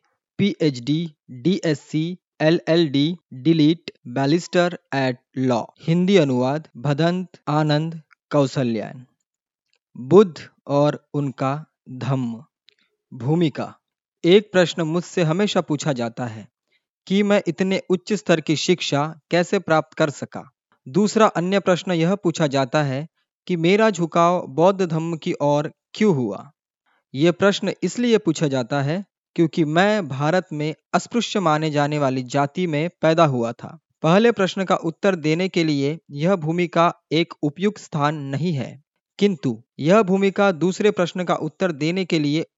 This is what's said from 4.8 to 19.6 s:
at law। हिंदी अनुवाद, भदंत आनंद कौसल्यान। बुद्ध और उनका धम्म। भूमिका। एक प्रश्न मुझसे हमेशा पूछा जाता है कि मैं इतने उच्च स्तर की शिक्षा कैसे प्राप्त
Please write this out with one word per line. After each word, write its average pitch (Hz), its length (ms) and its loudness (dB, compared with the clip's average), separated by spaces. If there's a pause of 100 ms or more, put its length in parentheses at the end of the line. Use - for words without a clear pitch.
at 131 200 -2 (320)
law। 120 160 0 (240)
हिंदी 180 300 4
अनुवाद, 139 500 2 (100)
भदंत 165 500 -2 (200)
आनंद 156 540 0 (300)
कौसल्यान। 127 760 -2 (920)
बुद्ध 156 420 4 (280)
और 147 460 0
उनका 143 520 -4 (240)
धम्म। 123 540 -4 (720)
भूमिका। 135 600 -2 (500)
एक 208 260 6
प्रश्न 180 300 2
मुझसे 170 420 -2
हमेशा 185 380 0
पूछा 151 320 -4
जाता 120 320 -6
है 110 220 -10 (600)
कि 196 160 2
मैं 202 240 2
इतने 190 420 -2
उच्च 185 240 -2
स्तर 170 280 0
की 156 140 0
शिक्षा 156 640 -2 (120)
कैसे 180 280 0
प्राप्त 160 380 0